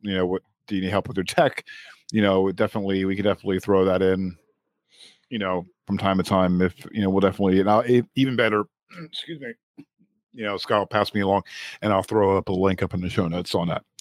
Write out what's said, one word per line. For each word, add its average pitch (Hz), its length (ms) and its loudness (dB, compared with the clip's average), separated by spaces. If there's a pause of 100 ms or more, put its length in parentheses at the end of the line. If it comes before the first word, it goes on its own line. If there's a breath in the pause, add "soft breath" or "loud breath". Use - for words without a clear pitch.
you 101 120 -6
know, 92 120 0
what, 90 160 -4 (240)
do 104 100 -6
you 92 60 -2
need 92 80 -4
help 98 180 -2
with - 80 -12
your 92 80 -2
tech? - 400 0 (480 loud breath)
You 107 80 2
know, 95 320 4
definitely, 98 540 -2
we 95 100 -2
can 104 80 -2
definitely 98 360 -2
throw 95 260 2
that 92 160 2
in, 92 340 0 (920 loud breath)
you 120 80 -6
know, 92 260 -2 (220)
from 98 120 -2
time 95 200 0
to 92 40 2
time. 90 380 2
If, 90 140 0 (180)
you 107 100 -4
know, 98 80 0
we'll 95 100 0
definitely, 95 400 2
and 98 100 2
I'll, 117 180 2
e-, 123 160 4 (100)
even 135 220 0
better, 107 280 0 (260)
<clears throat> 170 140 -18
excuse 160 360 -14
me, 120 120 -14 (800)
you 113 120 -10
know, 101 120 -4
Scott 104 240 0
will 95 60 0
pass 104 280 0
me 104 60 0
along, 98 220 2 (400 loud breath)
and 104 100 2
I'll 95 100 2
throw 98 340 2
up 92 120 -2
a 101 40 -2
link 92 300 0
up 92 120 -4
in 92 60 -4
the 90 80 -4
show 98 180 0
notes 90 280 -6
on 87 140 -2
that. 85 140 -4 (180)